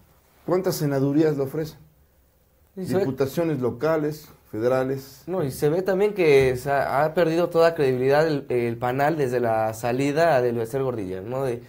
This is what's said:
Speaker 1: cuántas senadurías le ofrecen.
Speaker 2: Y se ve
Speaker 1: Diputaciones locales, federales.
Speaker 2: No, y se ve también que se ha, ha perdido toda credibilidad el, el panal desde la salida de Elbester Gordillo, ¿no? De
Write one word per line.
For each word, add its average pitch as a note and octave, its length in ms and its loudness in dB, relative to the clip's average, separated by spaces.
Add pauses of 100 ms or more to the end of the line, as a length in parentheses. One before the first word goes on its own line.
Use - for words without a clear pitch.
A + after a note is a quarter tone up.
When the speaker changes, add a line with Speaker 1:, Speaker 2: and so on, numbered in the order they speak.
(460)
Speaker 1:
cuántas F3+ 280 0
senadurías C#3+ 600 2
le C#3 80 -2
ofrecen. D3+ 340 -8 (960)
Speaker 2:
Y F#3 120 -10
se B2 80 -2
ve F#3+ 60 2
Speaker 1:
Diputaciones C#3+ 600 -2
locales, D3+ 680 -2 (220)
federales. C3 760 -2
Speaker 2:
No, F3+ 160 -4
y B2+ 80 -4
se D3+ 160 0
ve F3 140 0
también G3 300 0
que C#3 440 4
se C#3 160 -4
ha, C3 320 0
ha D#3 100 -2
perdido E3+ 360 2
toda E3 260 4
credibilidad C3+ 500 2
el, C#3+ 220 -2
el A#2+ 280 -2
panal C3+ 400 0
desde B2+ 220 0
la A2 360 0
salida C#3 680 2
de B2 60 2
Elbester A#2+ 340 -2
Gordillo, G2 400 -6
¿no? B2+ 220 -6
De A#2+ 240 -4